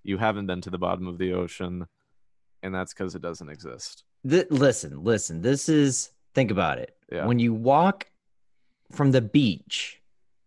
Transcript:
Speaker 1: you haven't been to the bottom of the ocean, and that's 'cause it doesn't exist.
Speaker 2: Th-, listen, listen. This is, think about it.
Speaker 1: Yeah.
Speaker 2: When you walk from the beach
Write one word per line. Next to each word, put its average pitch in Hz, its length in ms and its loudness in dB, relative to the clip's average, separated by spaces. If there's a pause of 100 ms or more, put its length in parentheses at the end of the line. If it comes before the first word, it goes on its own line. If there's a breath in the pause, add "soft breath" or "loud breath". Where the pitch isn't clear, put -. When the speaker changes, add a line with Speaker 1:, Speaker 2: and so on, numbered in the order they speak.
Speaker 1:
you 98 160 -4
haven't 104 280 -2
been 90 160 -4
to 90 80 -12
the 90 80 -8
bottom 90 280 -4
of 87 100 -10
the 92 160 -2
ocean, 90 540 -6 (760)
and 95 120 -6
that's 92 180 -6
'cause 92 220 -8
it 87 80 -10
doesn't 85 260 -10
exist. - 560 -16 (240)
Speaker 2:
Th-, 170 220 2
listen, 123 520 2
listen. 98 380 0
This 135 300 0
is, 143 400 2 (240)
think 127 160 2
about 87 280 0
it. 60 160 -12 (160)
Speaker 1:
Yeah. 78 140 -4
Speaker 2:
When 120 140 2
you 117 160 2
walk 143 560 2 (840)
from 139 200 4
the 127 100 4
beach - 800 0 (440)